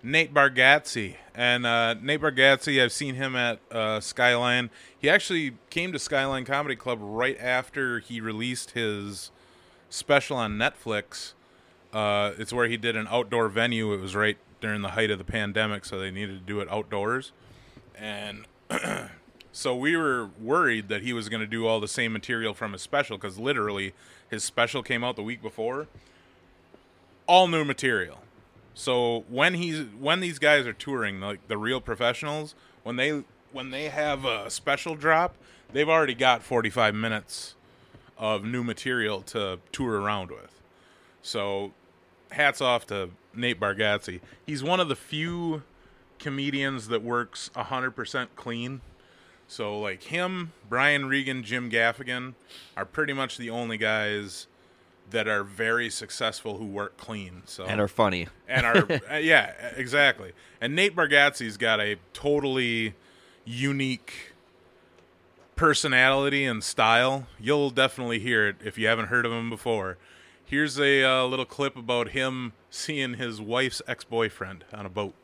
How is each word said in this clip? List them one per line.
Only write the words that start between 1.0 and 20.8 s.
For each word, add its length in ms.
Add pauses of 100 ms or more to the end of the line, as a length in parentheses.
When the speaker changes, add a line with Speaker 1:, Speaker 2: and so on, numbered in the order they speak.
Speaker 1:
And, 320
uh, 360
Nate 200
Bargatze, 640
I've 80
seen 240
him 200
at, 240 (120)
uh, 280
Skyline. 680 (280)
He 120
actually 440 (160)
came 240
to 60
Skyline 460
Comedy 300
Club 260
right 380
after 600
he 220
released 500
his 600 (580)
special 480
on 200
Netflix. 760 (600)
Uh, 440
it's 160
where 140
he 100
did 180
an 140
outdoor 400
venue. 440
It 80
was 140
right 220 (240)
during 200
the 80
height 220
of 60
the 80
pandemic, 600
so 140
they 120
needed 280
to 60
do 160
it 100
outdoors. 600 (680)
And 480 (240)
<clears throat> 400 (420)
so 240
we 220
were 320 (120)
worried 480